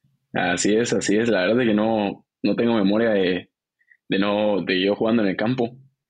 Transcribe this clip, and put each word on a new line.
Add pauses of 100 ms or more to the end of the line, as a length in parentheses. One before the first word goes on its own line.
(340)
Así
es,
así
es.
La
verdad
es
que
no, (160)
no
tengo
memoria
de, (580)
de
no,
de
yo
jugando
en
el
campo. (320)